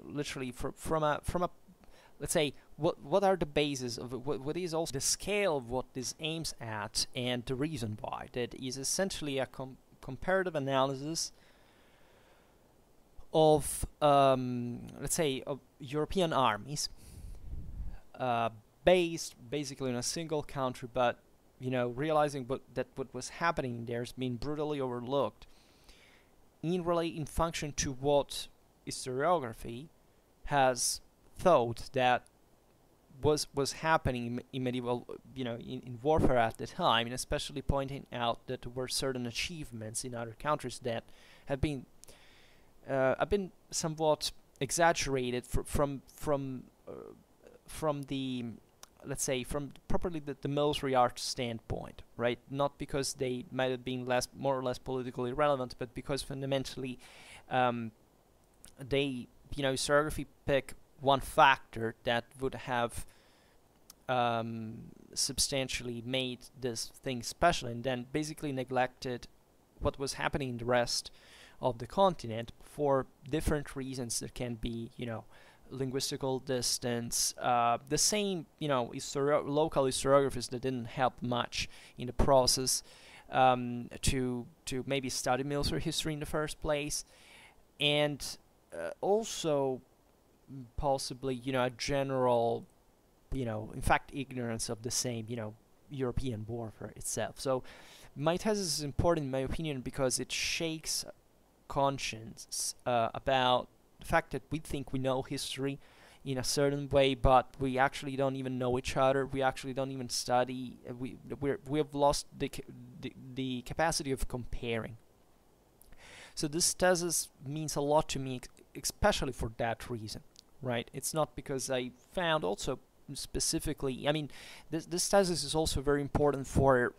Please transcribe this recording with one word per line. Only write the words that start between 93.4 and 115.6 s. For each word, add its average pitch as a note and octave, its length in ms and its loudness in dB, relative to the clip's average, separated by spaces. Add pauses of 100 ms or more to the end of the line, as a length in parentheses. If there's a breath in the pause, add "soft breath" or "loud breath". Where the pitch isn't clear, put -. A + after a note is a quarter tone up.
know, A2 300 -4
in B2+ 80 -8
fact, - 320 2
ignorance B2 560 -4
of A2 140 -6
the A#2+ 80 -4
same, A#2 360 -2
you A#2+ 80 -6
know, G#2+ 180 -6 (360)
European B2 580 -2
warfare A2+ 480 -8
itself. - 460 -4
So C3 220 0 (520 loud breath)
my D#3+ 220 0
thesis G3 400 -2
is D#3 40 -6
important, D3+ 440 2
in C3 60 -4
my C3+ 80 0
opinion, C3+ 420 -2
because B2+ 380 0
it C3 120 -6
shakes - 720 -2 (640)
conscience, - 1080 -2 (100)
uh, A#2 280 2
about B2+ 540 2 (320)
the - 60 -16
fact - 260 2
that C3+ 200 -6
we D3+ 80 -2
think - 340 -6
we C3+ 60 0
know C3 240 0
history C#3 560 -4 (440 loud breath)
in C3+ 140 -4
a B2+ 60 -2
certain C#3+ 440 2
way, C3+ 260 6
but B2+ 340 6 (120)
we C3 180 0
actually C#3 380 0
don't C3+ 200 0
even C3 220 -4
know B2 200 2
each - 180 -4
other. C3+ 300 4
We C3+ 160 -2
actually C3 320 -2
don't C3+ 180 -4
even B2+ 160 -6
study. B2 680 0 (120)
Uh, B2+ 40 -8
we, A#2+ 240 -8 (240)
we're, C3+ 260 0
we D3+ 120 0
have C#3+ 140 -2
lost C#3+ 340 4 (100)
the C#3 100 -2
ca-, - 160 -10 (380)
the, C3 100 -8 (240)
the B2+ 280 -4
capacity D#3+ 480 0
of B2 180 0
comparing. A#2 640 -4 (1400 loud breath)